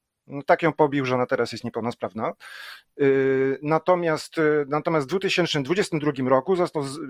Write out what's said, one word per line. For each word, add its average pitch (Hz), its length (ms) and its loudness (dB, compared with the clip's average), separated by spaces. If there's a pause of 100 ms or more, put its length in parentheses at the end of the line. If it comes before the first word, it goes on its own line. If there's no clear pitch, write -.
(260)
No, 143 160 -12
tak - 200 2
ją 160 100 2
pobił, 143 320 2
że 127 100 0
ona 123 120 0
teraz 120 260 -2
jest 113 120 -12
niepełnosprawna. 117 680 -6 (680)
E, 143 40 2 (580)
natomiast, 160 760 0
e, 160 40 2 (260)
natomiast 147 380 0
w - 20 -14
dwutysięcznym 175 540 0
dwudziestym 170 360 0
drugim 139 300 -2
roku 135 280 2
został 160 260 -2
z-, 135 160 -8 (120)